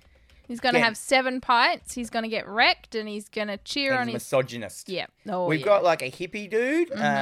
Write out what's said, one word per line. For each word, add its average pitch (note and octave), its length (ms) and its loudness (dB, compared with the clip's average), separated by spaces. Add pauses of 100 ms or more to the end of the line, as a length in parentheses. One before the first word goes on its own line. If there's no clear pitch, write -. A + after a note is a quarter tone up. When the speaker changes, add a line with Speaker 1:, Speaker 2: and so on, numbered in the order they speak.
(460)
Speaker 1:
He's A#3+ 140 -10
gonna B3 180 2
Speaker 2:
get A#3 60 4
Speaker 1:
have A3 140 2
seven C4 420 2
pints. C4 540 0
He's A#3+ 160 -8
gonna A3+ 180 -4
get A3 180 -6
wrecked, B3 480 2
and G#3+ 140 -6
he's G#3 220 -10
gonna G#3 260 -4
cheer C#4 360 -2
Speaker 2:
and B3+ 100 2
Speaker 1:
on A#3+ 60 -4
Speaker 2:
he's A#3 80 -4
Speaker 1:
his - 80 -8
Speaker 2:
misogynist. A#2+ 680 -2
Speaker 1:
Yeah. E3+ 160 -6 (200)
Oh, F#3 200 -2
Speaker 2:
We've D#3 140 2
Speaker 1:
yeah. - 40 -4
Speaker 2:
got, G3+ 200 6
like, E3 180 4
a C3 80 -4
hippie F#3 400 -10
dude, C#4 400 0
Speaker 1:
Mm-hmm. - 120 -6 (200)